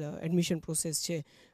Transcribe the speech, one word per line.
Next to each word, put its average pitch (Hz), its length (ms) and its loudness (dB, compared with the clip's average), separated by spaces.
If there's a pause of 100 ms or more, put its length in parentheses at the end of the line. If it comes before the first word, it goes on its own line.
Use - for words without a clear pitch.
(240)
એડમિશન 170 360 4
પ્રોસેસ 160 420 -2
છે 165 240 -2 (280)